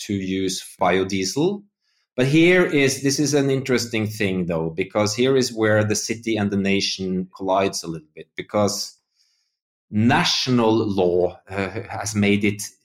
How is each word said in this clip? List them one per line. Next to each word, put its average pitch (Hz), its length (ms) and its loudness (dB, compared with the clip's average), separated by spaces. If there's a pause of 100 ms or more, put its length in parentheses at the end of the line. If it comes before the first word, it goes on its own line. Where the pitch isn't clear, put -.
to 104 140 -6
use 95 480 -4 (180)
biodiesel. 95 840 0 (520)
But 127 120 2
here 170 380 6
is, 139 380 0
this 139 160 0
is 147 140 0
an 139 180 2
interesting 117 560 -2
thing, 95 400 -2
though, 82 220 -2
because 104 460 -2
here 131 200 2
is 127 180 2
where 107 300 2
the 107 140 0
city 110 400 -4
and 104 140 0
the 101 80 0
nation 95 760 -2
collides 98 480 -2
a 85 40 -12
little 80 280 -10
bit, 80 220 -20
because - 600 -4 (920)
national 120 840 2
law, 90 640 0 (100)
uh, 98 200 -4 (200)
has 107 260 -8
made 101 300 2
it 104 180 -2 (220)